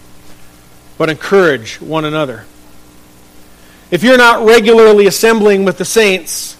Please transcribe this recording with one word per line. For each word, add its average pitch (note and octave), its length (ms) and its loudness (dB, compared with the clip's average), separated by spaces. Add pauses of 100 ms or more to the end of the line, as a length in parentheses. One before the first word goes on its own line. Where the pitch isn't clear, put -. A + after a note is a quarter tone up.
(960)
but D#3+ 120 -4
encourage D3+ 720 -2
one D3+ 240 -8
another." C#3+ 400 -8 (1500)
If F3+ 120 -4
you're B3+ 160 4
not A#3 260 2
regularly A3 600 4
assembling G#3 580 0
with F#3 140 -4
the F#3 60 -8
saints, - 760 -4